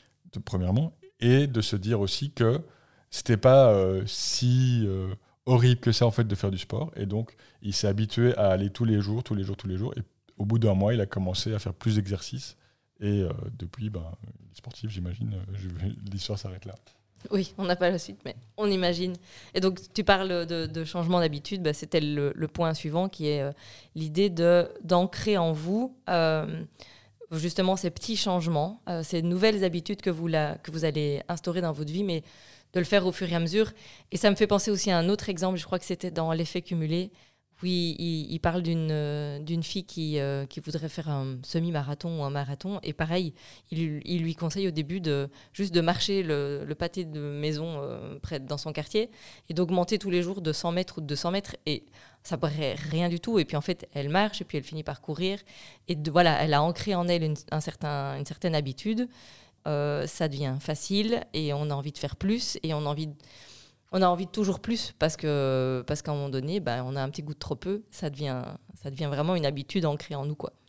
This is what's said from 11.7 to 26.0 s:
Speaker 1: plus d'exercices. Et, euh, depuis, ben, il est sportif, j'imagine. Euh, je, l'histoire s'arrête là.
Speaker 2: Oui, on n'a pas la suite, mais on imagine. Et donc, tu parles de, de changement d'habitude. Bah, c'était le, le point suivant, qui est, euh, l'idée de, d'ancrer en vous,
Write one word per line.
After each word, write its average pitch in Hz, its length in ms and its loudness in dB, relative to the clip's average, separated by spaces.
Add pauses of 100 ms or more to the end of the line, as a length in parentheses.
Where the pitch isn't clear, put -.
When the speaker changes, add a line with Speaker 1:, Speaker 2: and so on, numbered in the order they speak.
Speaker 1:
plus 107 220 2
d'exercices. 101 600 -4 (420)
Et, 101 220 0
euh, 87 100 0 (200)
depuis, 107 400 -8
ben, 85 200 -8 (120)
il - 280 -18
est - 60 -20
sportif, 113 320 -10
j'imagine. 101 460 -6
Euh, 98 180 -10
je, 98 140 -8 (440)
l'histoire 101 280 -6
s'arrête 92 260 -12
là. 98 80 -12 (580)
Speaker 2:
Oui, 196 260 -2
on 196 60 -6
n'a 180 140 0
pas 180 120 4
la 180 100 0
suite, - 260 -14
mais - 100 -10 (220)
on 208 120 0
imagine. 180 440 0 (400)
Et 190 80 0
donc, 185 180 2 (140)
tu 220 100 0
parles 190 420 2
de, 165 200 -4
de 160 180 -4
changement 175 380 2
d'habitude. 165 420 -2
Bah, 156 80 2
c'était 156 300 0
le, 147 340 0
le 156 140 -2
point 165 240 0
suivant, 160 340 -2
qui 160 220 -4
est, 147 120 0
euh, 139 120 -4 (420)
l'idée 160 340 2
de, 170 400 6 (140)
d'ancrer 185 540 2
en 165 160 4
vous, 202 440 -2 (120)